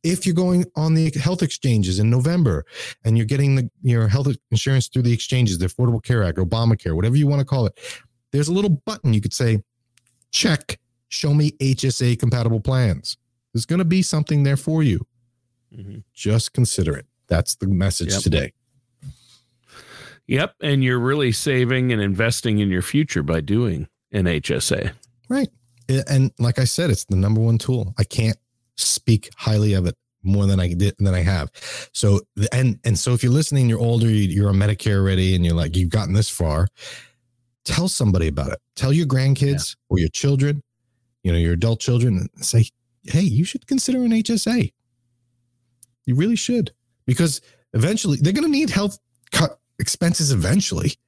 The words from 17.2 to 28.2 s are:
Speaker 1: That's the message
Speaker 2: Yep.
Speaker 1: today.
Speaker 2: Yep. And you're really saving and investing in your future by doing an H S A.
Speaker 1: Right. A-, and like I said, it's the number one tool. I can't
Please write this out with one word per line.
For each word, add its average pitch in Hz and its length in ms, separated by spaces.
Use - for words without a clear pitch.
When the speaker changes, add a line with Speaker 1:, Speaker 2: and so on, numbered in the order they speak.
Speaker 1:
That's - 280
the 98 120
message 95 460
Speaker 2:
Yep. 98 80
Speaker 1:
today. 73 320
Speaker 2:
Yep. 139 340
And 139 220
you're 127 160
really 131 320
saving 127 640
and 107 80
investing 104 580
in 104 100
your 90 120
future 139 420
by 82 180
doing 90 460
an 95 160
H 78 240
S - 200
A. - 200
Speaker 1:
Right. 262 200
A-, 135 220
and 131 280
like 120 200
I 131 60
said, 170 240
it's - 160
the 98 100
number 104 260
one 113 160
tool. 110 400
I 110 60
can't 110 340